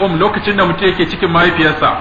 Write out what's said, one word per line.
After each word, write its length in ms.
um," 180
lokacin 360
da 100
mutum 220
yake 220
cikin 200
mahaifiyarsa, 720